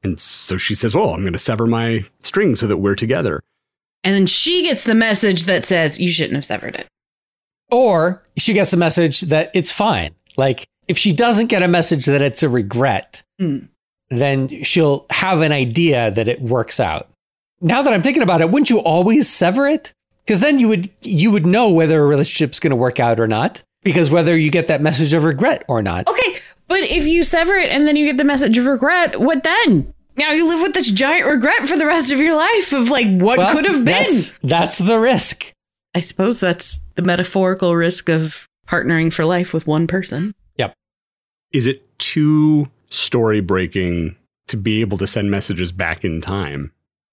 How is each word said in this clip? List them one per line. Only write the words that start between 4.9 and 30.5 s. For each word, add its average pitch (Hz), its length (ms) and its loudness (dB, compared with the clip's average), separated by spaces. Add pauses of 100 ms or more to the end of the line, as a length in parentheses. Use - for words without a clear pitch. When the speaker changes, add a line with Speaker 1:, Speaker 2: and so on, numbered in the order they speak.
Speaker 2:
message 208 520 0
that 185 180 0
says, 165 340 0
"You 180 100 -2
shouldn't 165 280 -4
have 139 80 -6
severed - 320 -10
it." - 100 -14 (840)
Speaker 3:
Or 190 520 2 (140)
she - 160 -2
gets 196 180 2
the 185 60 0
message 165 460 2
that 156 320 0
it's 180 160 -2
fine. 113 440 -2 (220)
Like, 131 300 0 (220)
if 175 80 0
she 202 160 0
doesn't 233 360 2
get 196 140 2
a 180 60 2
message 165 380 0
that 139 160 2
it's 143 200 -2
a 156 60 2
regret, 117 720 -2 (180)
Speaker 2:
Hmm. 147 180 -2 (520)
Speaker 3:
then 135 520 -2
she'll 147 480 0
have 185 300 0
an 156 120 2
idea 127 600 0
that 110 160 -2
it 120 120 -2
works 120 380 -2
out. 80 300 -4 (520)
Now 233 220 0
that 269 100 2
I'm 190 100 2
thinking 269 200 2
about 175 180 2
it, 165 100 2
wouldn't 262 200 2
you 226 80 4
always 180 500 2
sever 202 380 0
it? 294 260 -2 (340)
'Cause 208 140 2
then 285 180 2
you 233 100 4
would, 175 220 -2 (120)
you 196 280 2
would 196 160 2
know 214 240 4
whether 160 300 4
a 147 60 4
relationship's 143 540 0
gonna 139 160 0
work 123 240 0
out 117 180 2
or 113 80 2
not, 110 360 -2 (200)
because 170 280 2
whether 170 260 2
you 156 140 2
get 165 180 0
that 143 120 -2
message 151 340 0
of 156 100 2
regret 160 440 0
or 117 140 -2
not. 92 260 -4
Speaker 2:
Okay, - 280 -2 (320)
but 370 120 0
if 311 260 -2
you 330 180 2
sever 339 300 0
it 359 160 0
and 285 180 2
then 294 80 2
you 302 100 2
get 285 100 -2
the 285 80 0
message 269 340 2
of 247 80 2
regret, 294 540 0
what 269 220 0
then? 320 500 2 (240)
Now 302 160 0
you 320 160 2
live 330 140 0